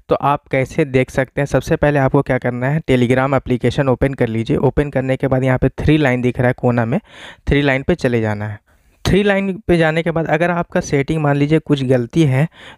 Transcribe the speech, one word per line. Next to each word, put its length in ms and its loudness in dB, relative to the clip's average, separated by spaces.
तो 60 2
आप 320 -2
कैसे 380 -2
देख 240 0
सकते 320 -4
हैं? 40 -2
सबसे 300 -2
पहले 240 2
आपको 220 2
क्या 160 0
करना 320 -4
है, 120 -2
Telegram 540 2
एप्लीकेशन 540 0
ओपन 240 0
कर 140 -2
लीजिए। 300 -2
ओपन 320 0
करने 280 -2
के 100 -2
बाद 160 0
यहाँ 140 2
पे 120 0
थ्री 280 0
लाइन 240 0
दिख 180 -2
रहा 80 2
है 60 2
कोना 320 0
में, 140 -2
थ्री 140 2
लाइन 220 0
पे 120 0
चले 260 0
जाना 260 -4
है। 120 -12
थ्री 180 2
लाइन 440 -2
पे 100 2
जाने 260 2
के 80 -2
बाद 160 -2
अगर 240 0
आपका 280 -2
सेटिंग 420 -2
मान 140 2
लीजिए 240 2
कुछ 240 0
गलती 400 2
है 240 2